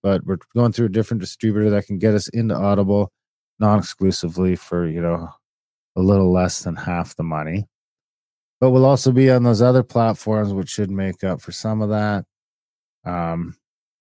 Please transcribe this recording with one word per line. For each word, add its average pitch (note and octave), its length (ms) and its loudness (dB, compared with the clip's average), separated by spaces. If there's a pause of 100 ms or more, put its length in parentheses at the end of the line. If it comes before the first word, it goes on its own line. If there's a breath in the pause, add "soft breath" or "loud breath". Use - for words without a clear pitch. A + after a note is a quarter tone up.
but G2 220 0
we're F#2 120 -4 (180)
going A#2 180 2
through A#2 120 0
a G#2 40 0
different G#2+ 320 -2
distributor G#2+ 500 -2
that G2+ 160 0
can G2+ 100 -6
get G#2+ 160 2
us G#2 160 -2
into A2+ 260 -2
Audible G2+ 560 0 (480)
non-exclusively F#2 960 0
for, F2 320 -4
you E2 140 -6
know, E2+ 260 -4 (680)
a F#2 60 -2
little F#2+ 300 4
less F2+ 300 0
than E2+ 140 -8
half F2 400 -8
the E2+ 80 -8
money. E2 440 -6 (920)
But C3 120 4
we'll C3 140 6
also C3+ 260 4
be C3 180 6
on B2 140 4
those A#2 180 4
other B2+ 220 4
platforms, G#2+ 680 -2
which F#2+ 160 -6
should G2+ 200 -4
make F#2+ 340 -6
up C3+ 180 -4
for - 100 -18
some A2 300 -4
of G#2 80 -2
that. G#2 360 -2 (800)
Um, E2+ 500 -6 (460)